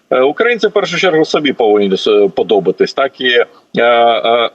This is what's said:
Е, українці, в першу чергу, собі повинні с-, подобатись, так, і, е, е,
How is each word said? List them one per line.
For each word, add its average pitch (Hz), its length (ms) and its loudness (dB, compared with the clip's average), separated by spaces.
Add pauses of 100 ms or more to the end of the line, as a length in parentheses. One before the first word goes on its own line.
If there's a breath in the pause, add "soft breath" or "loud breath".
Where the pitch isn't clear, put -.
Е, 127 120 0
українці, 220 460 0
в 190 40 -2
першу 170 260 -4
чергу, 156 280 0
собі 147 280 -2
повинні 104 440 0
с-, 104 380 2
подобатись, 98 580 0
так, 135 280 -4
і, 131 80 -2
е, 120 160 2 (320 soft breath)
е, 117 760 0